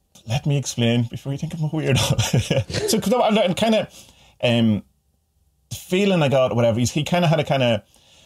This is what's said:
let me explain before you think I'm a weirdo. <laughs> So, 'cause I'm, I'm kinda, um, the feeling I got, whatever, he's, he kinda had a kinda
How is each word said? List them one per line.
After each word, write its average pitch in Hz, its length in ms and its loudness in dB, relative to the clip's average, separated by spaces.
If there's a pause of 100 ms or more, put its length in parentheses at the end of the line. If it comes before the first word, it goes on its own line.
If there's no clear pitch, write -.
(260)
let 120 200 -4
me 143 120 0
explain 120 460 0
before 135 280 -10
you 139 60 -8
think 160 160 -8
I'm 165 100 -6
a 151 40 -2
weirdo. - 1200 -2
<laughs> - 0 -
So, - 100 2
'cause 196 120 0
I'm, 220 260 2
I'm 190 160 2
kinda, 220 340 0 (540)
um, 117 400 2 (880)
the - 60 -14
feeling 185 460 0
I 139 60 2
got, 131 280 2
whatever, 117 240 2
he's, 117 100 0
he 156 140 -4
kinda 175 240 0
had 156 120 2
a - 40 0
kinda 120 400 0 (420)